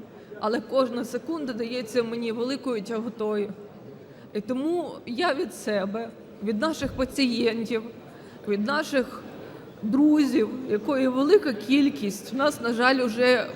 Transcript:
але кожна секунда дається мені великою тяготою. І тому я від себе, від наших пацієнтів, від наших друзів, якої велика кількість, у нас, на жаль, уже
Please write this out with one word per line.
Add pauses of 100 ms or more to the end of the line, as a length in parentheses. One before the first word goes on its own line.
(400)
але
кожна
секунда
дається
мені
великою
тяготою. (800)
І
тому (140)
я
від
себе, (340)
від
наших
пацієнтів, (640)
від
наших (600)
друзів, (200)
якої
велика
кількість,
у
нас,
на
жаль,
уже